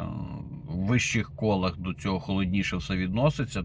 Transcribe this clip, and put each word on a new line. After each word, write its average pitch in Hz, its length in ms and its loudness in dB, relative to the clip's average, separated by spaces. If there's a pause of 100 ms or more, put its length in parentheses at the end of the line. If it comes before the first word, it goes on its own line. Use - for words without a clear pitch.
(680)
в 90 180 -2
вищих 117 500 2
колах 92 420 2
до 90 160 -2
цього 95 260 0
холодніше 95 560 0
все 95 200 -2
відноситься, 107 680 2